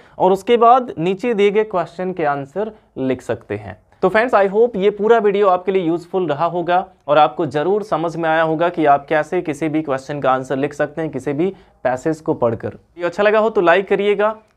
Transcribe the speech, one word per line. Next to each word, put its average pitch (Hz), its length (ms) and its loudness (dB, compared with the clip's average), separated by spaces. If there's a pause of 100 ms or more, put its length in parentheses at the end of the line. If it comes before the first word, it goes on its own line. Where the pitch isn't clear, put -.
(180)
और 185 140 4
उसके 214 260 2
बाद 240 400 4
नीचे 190 360 -2
दिए 202 180 2
गए 214 120 0
क्वेश्चन 185 500 -6
के 180 120 -4
आंसर 143 460 -4 (260)
लिख 131 240 -4
सकते 110 340 -8
हैं। 104 260 -12 (200)
तो 190 80 2
फ्रेंड्स, 233 240 0
I 196 160 4
hope 226 260 2
ये 196 140 0
पूरा 208 280 2
वीडियो 208 300 2
आपके 180 240 0
लिए 190 160 0
यूज़फुल 170 400 -2
रहा 147 180 -2
होगा 175 400 -2 (220)
और 147 100 2
आपको 156 280 2
ज़रूर 156 380 -2
समझ 160 320 -4
में 165 140 -2
आया 160 120 2
होगा 160 280 0
कि 170 160 -2
आप 143 200 4
कैसे 156 360 -2
किसी 156 280 -4
भी 156 120 -2
क्वेश्चन 143 400 -6
का 135 100 2
आंसर 131 260 -2
लिख 143 160 -4
सकते 151 280 -4
हैं 156 100 -6
किसी 143 220 -6
भी 185 220 -2 (280)
पैसेज 127 380 -2
को 156 120 -2
पढ़कर। 113 440 -2 (200)
ये 175 60 -6
अच्छा 175 200 -2
लगा 214 160 4
हो 220 100 2
तो 220 120 0
लाइक 180 260 2
करिएगा, 208 480 0 (220)